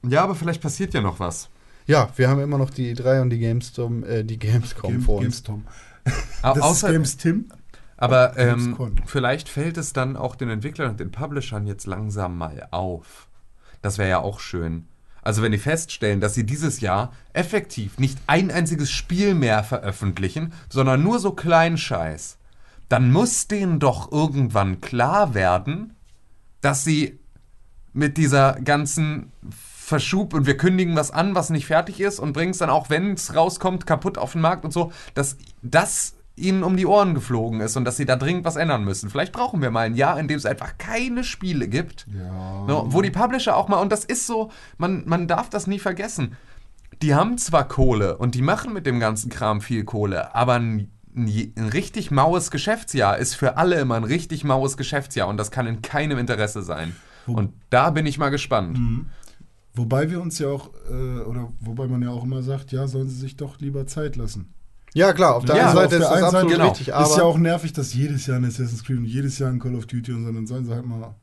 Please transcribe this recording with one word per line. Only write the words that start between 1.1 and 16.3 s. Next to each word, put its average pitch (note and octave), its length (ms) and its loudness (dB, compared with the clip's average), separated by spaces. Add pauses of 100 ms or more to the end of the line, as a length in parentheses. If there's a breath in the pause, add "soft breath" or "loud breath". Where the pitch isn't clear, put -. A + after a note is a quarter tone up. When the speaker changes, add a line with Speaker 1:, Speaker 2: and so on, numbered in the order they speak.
Speaker 1:
was. F2 300 -6 (360 soft breath)
Speaker 2:
Ja, C#3+ 300 4
wir B2+ 140 4
haben C#3 120 2
immer C#3+ 160 0
noch C3+ 120 2
die B2+ 200 -4
E A#2 40 -4
drei B2+ 280 2
und B2 80 4
die A#2 100 0
Gamescom, A#2 640 -2
äh, A2 200 -2
die A2 160 -6
Gamescom A2 520 0
Speaker 3:
Game-, B2 100 0
Speaker 2:
vor G#2+ 180 6
uns. B2 240 -2
Speaker 3:
Gamescom. G#2+ 200 -8 (800 loud breath)
Speaker 1:
Au-, C3 120 4
Speaker 3:
Das C#3+ 100 2
Speaker 1:
außer E3+ 260 4
Speaker 3:
ist E3 40 4
Games D#3 240 2
Tim. E3+ 280 0 (520 soft breath)
Speaker 1:
Aber, B2+ 400 6
ähm, A#2+ 400 2
Speaker 3:
Gamescom. A#2 180 -4 (100)
Speaker 1:
vielleicht C3+ 440 -2
fällt E3 280 -4
es D#3 160 -8
dann C3+ 220 -2
auch B2 200 -6
den B2 140 -6
Entwicklern B2 420 -4
und G2+ 80 -8
den F2+ 120 -6
Publishern B2 540 -6
jetzt G2+ 220 -8
langsam G2 500 -4
mal D#2 340 -10
auf. F2+ 560 -8 (540 soft breath)
Das G2 160 -4
wäre G2 120 2
ja F#2 100 4
auch G2+ 200 -4
schön. E2 460 -6 (380)
Also G#2+ 180 0
wenn A2+ 100 2
die G#2+ 60 2
feststellen, G#2+ 640 -2
dass G#2 140 -2